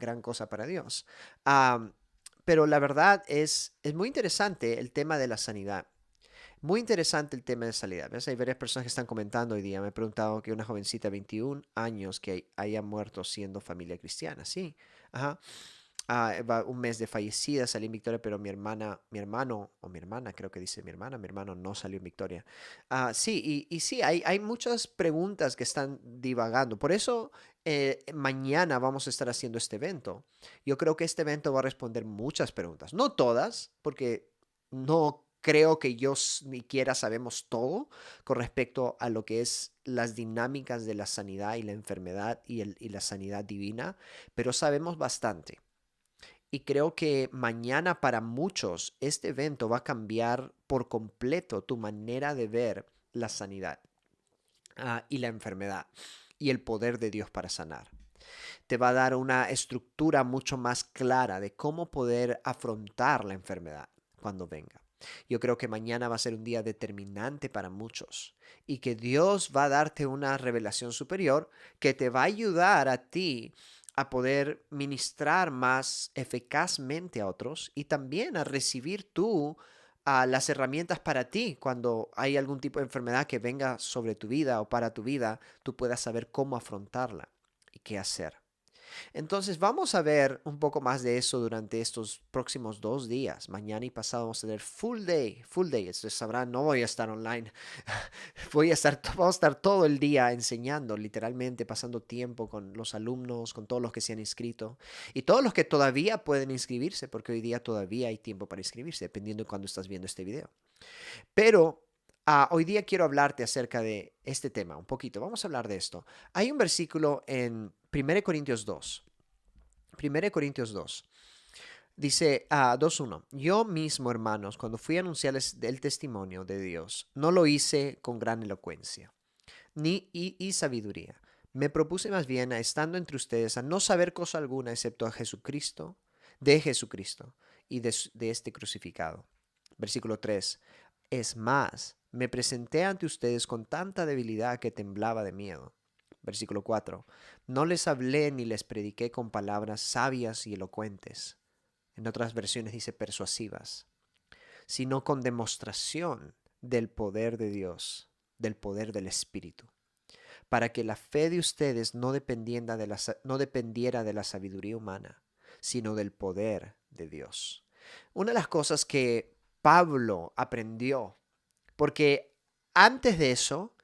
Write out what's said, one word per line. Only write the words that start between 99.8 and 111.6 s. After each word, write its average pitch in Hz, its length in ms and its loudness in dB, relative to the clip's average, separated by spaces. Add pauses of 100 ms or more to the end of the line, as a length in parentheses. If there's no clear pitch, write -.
el 147 140 6
día 135 340 6
enseñando, 120 640 -4
literalmente, 117 680 -4
pasando 120 380 -6
tiempo 117 460 -6
con 98 260 -10
los 110 200 -8
alumnos, 120 600 -6
con 107 120 -12
todos 123 140 -2
los 113 120 -4
que 117 80 -8
se 113 120 -6
han 110 60 -6
inscrito 113 600 -8 (360)
y 135 80 -2
todos 233 200 8
los 233 120 4
que 165 100 6
todavía 143 600 4
pueden 135 260 2
inscribirse, 131 580 -4
porque 113 240 -6
hoy 113 80 0
día 117 220 -2
todavía 110 460 -2
hay 110 100 -6
tiempo 98 300 -10
para 92 120 -10
inscribirse, 120 460 -8
dependiendo 107 380 -8
de - 40 -10
cuándo 98 180 -8
estás 95 220 -10
viendo 95 180 -10
este 95 180 -10
video. 110 260 -10 (840)
Pero, 196 520 10 (400)